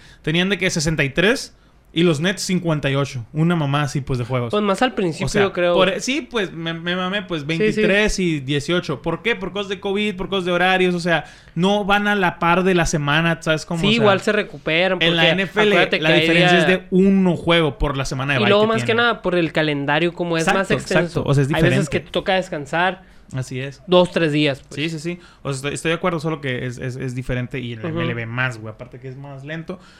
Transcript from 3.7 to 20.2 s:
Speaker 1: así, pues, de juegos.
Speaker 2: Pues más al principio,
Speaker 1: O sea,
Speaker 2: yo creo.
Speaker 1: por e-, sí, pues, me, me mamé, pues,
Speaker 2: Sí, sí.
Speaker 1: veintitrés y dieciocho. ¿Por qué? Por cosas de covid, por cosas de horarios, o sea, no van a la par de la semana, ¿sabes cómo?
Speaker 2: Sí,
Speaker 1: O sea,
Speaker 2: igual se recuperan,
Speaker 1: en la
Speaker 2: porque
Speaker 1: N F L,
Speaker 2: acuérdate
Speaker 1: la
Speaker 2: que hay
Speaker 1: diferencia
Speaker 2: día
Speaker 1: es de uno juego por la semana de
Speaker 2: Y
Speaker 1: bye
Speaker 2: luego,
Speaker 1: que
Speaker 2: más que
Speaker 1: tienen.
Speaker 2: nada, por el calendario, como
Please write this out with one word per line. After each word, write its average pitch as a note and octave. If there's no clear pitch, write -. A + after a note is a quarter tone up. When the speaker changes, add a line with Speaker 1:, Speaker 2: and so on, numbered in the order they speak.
Speaker 1:
así, C#3
pues, C3
de A#2+
juegos. A#2+
Speaker 2:
Pues G#3
más G3
al C4
principio, F#3
Speaker 1:
O -
sea, G3+
Speaker 2:
yo F#3+
creo. F3
Speaker 1:
por F#3
e-, G3
sí, C4+
pues, F#3+
me, E3
me E3+
mamé, F#3
pues, E3+
Speaker 2:
Sí, C#3
sí. E3
Speaker 1:
veintitrés G#3
y E3
dieciocho. C#3+
¿Por E3
qué? A3+
Por F3+
cosas G3
de G3
covid, G#3
por F#3
cosas F#3+
de F3+
horarios, F3+
o E3+
sea, E3
no G3+
van G3+
a G#3
la F3+
par F3
de F#3
la E3
semana, D#3+
¿sabes D#3
cómo? E3+
Speaker 2:
Sí, G3
Speaker 1:
O G#3
sea, A3+
Speaker 2:
igual G3+
se G#3+
recuperan, F3
Speaker 1:
en E3+
la E3
Speaker 2:
porque E3
Speaker 1:
N F#3+
F G#3
L, G#3+
Speaker 2:
acuérdate F#3
Speaker 1:
la D#3
Speaker 2:
que D#3
hay D#3
Speaker 1:
diferencia E3+
Speaker 2:
día -
Speaker 1:
es D#3
de F#3
uno F#3+
juego E3
por C#3
la C3+
semana C#3
de C3
Speaker 2:
Y -
Speaker 1:
bye G3+
Speaker 2:
luego, G#3
Speaker 1:
que A3
Speaker 2:
más A3+
que -
Speaker 1:
tienen. A#3
Speaker 2:
nada, A3+
por F3+
el E3+
calendario, D3+
como E3+